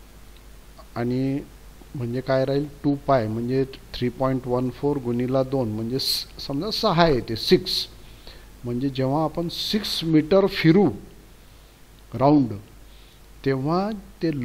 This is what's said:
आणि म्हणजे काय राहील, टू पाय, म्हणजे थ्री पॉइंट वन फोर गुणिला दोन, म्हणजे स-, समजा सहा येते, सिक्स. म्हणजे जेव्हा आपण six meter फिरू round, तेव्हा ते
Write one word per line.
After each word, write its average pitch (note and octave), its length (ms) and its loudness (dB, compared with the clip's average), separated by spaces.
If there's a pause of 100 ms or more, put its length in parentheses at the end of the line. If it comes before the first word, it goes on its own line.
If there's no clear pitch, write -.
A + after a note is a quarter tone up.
(960)
आणि C3 440 -2 (540)
म्हणजे B2 260 -4
काय C3 240 0
राहील, C#3 200 0 (200)
टू C#3+ 100 2 (120)
पाय, B2+ 200 4
म्हणजे A#2+ 380 0 (300)
थ्री B2 140 -2
पॉइंट C3 380 -2
वन B2 240 0
फोर C#3+ 260 -2
गुणिला B2 460 -2
दोन, C3 260 -2
म्हणजे A2+ 300 -4
स-, - 260 -4 (220)
समजा D3+ 240 -4
सहा F3 380 2
येते, A#2+ 280 -2
सिक्स. - 500 0 (800)
म्हणजे B2 240 -2
जेव्हा C3+ 360 0
आपण E3+ 240 -4
six - 560 -4
meter D#3+ 420 6
फिरू E3+ 440 6 (1200)
round, C3+ 340 6 (960)
तेव्हा D3+ 460 0 (320)
ते E3 80 2 (140)